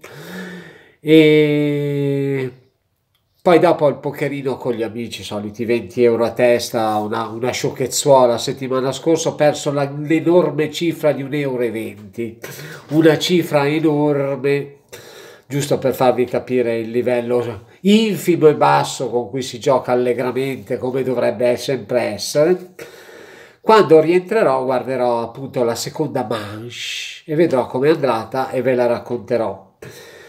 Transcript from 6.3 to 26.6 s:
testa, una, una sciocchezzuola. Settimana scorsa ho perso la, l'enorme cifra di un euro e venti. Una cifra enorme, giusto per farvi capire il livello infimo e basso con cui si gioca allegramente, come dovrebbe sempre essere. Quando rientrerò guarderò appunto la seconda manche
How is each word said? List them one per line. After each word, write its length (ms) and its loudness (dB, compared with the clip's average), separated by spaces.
testa, 640 2
una, 300 -4
una 240 -6
sciocchezzuola. 880 2
Settimana 560 -4
scorsa 360 0
ho 60 -6
perso 360 0
la, 260 -2
l'enorme 760 0
cifra 400 -2
di 120 -4
un 100 -10
euro 300 -4
e 80 -2
venti. 680 -10
Una 280 6
cifra 500 0
enorme, 1120 0
giusto 320 -2
per 160 0
farvi 300 2
capire 560 -2
il 100 -8
livello 760 -2
infimo 640 4
e 80 6
basso 540 0
con 200 -2
cui 120 -6
si 180 -10
gioca 320 0
allegramente, 840 -2
come 260 -4
dovrebbe 540 0
sempre 440 -4
essere. 720 0
Quando 400 6
rientrerò 640 2
guarderò 580 -2
appunto 420 -4
la 120 0
seconda 500 -4
manche 1000 -10